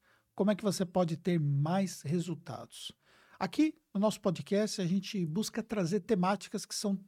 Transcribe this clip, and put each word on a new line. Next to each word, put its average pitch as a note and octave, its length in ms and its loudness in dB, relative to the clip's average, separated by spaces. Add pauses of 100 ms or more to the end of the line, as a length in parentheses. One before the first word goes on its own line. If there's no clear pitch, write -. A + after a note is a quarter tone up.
(340)
como G#3 160 2
é G#3 60 2
que - 80 -10
você F#3+ 200 0
pode F3 320 0
ter F3 220 0
mais D#3 640 0
resultados. D3 880 -6 (480)
Aqui D4 380 2 (180)
no G3 60 0
nosso G#3 200 2
podcast, G3+ 640 0
a - 20 0
gente F#3+ 400 0
busca G3+ 380 -2
trazer G3+ 380 0
temáticas F#3+ 680 0
que - 80 -12
são G3 340 -2